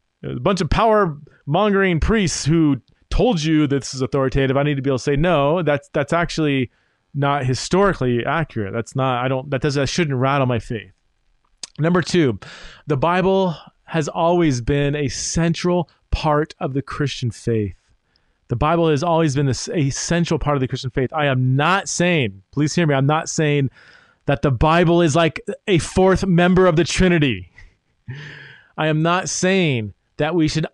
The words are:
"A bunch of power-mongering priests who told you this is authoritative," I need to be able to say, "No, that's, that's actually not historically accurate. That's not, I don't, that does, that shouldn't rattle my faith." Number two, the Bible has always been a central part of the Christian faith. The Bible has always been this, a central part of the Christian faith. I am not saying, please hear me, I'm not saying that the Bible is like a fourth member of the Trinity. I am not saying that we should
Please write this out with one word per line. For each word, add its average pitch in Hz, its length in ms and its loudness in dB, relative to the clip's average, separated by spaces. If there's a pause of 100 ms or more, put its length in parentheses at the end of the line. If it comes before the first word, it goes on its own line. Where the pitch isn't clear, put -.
(240)
"A 135 160 -8
bunch 180 220 0
of 160 80 -2
power-mongering 196 1300 0
priests 196 460 0
who 151 360 2 (280)
told 196 320 0
you 156 240 2
this 139 300 -4
is 127 60 -6
authoritative," 135 540 0
I 143 80 0
need 147 120 -2
to 131 80 -4
be 135 60 -2
able 131 100 0
to - 40 -12
say, 143 120 0
"No, 156 480 2
that's, 147 300 -2
that's 151 200 -2
actually 151 560 0 (460)
not 143 300 -2
historically 131 800 0
accurate. 131 480 -4
That's 117 220 -6
not, 131 280 -2
I 131 40 0
don't, 135 240 -4
that 131 100 -2
does, 143 140 0
that 139 120 0
shouldn't 147 300 -2
rattle 135 300 2
my 123 120 0
faith." 98 320 -10 (880)
Number 170 220 2
two, 143 380 2 (480)
the 147 100 0
Bible 180 580 0 (300)
has 160 220 -4
always 165 540 0
been 143 340 0
a 147 120 -2
central 170 800 -2 (200)
part 151 500 0
of 135 140 -6
the 139 80 -2
Christian - 500 -4
faith. 107 440 -4 (720)
The 127 80 -4
Bible 160 340 2
has 147 140 0
always 165 320 2
been 143 120 0
this, 123 260 -4
a 143 160 0
central 170 500 -2
part 147 160 0
of 135 60 0
the 127 60 0
Christian 127 240 -8
faith. 131 200 -2
I 151 140 -2
am 127 300 2
not 170 340 0
saying, 139 640 -2
please 147 240 -2
hear 175 100 2
me, 143 80 2
I'm 135 140 2
not 151 220 0
saying 147 420 0 (560)
that 139 160 -2
the 147 80 2
Bible 165 500 4
is 156 140 2
like 165 260 0 (260)
a 190 120 4
fourth 190 460 2
member 185 420 4
of 170 80 4
the 170 80 4
Trinity. 147 680 2 (1300)
I 156 100 0
am 156 140 0
not 170 260 0
saying 156 680 0 (220)
that 156 180 -2
we 156 120 2
should 156 260 -2